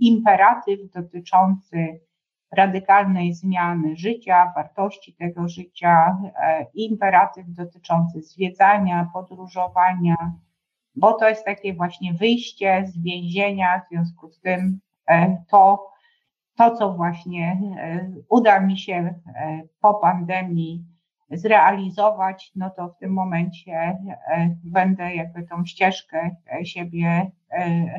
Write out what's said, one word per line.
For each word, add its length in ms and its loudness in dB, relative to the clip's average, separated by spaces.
imperatyw 800 4
dotyczący 1080 -2
radykalnej 840 2
zmiany 600 -2
życia, 600 2
wartości 580 -6
tego 340 -6
życia, 680 2
e, 380 -2
imperatyw 760 0
dotyczący 720 -4
zwiedzania, 920 0
podróżowania, 1040 -2
bo 180 4
to 160 2
jest 160 -4
takie 300 -8
właśnie 380 -6
wyjście 720 0
z 160 -8
więzienia, 800 -2
w 80 -18
związku 420 -6
z 100 -20
tym, 400 -4
e, 280 4
to, 420 4
to, 200 4
co 160 -2
właśnie, 640 -6
e, 320 -8
uda 320 4
mi 180 0
się, 360 -6
e, 280 -8
po 140 4
pandemii 920 -4
zrealizować, 1300 2
no 140 -6
to 180 -12
w 100 -20
tym 140 -6
momencie, 600 -4
e, 240 -4
będę 500 -2
jakby 280 -10
tą 240 -10
ścieżkę, 720 -4
e, 140 -10
siebie, 640 -4
e, 340 -2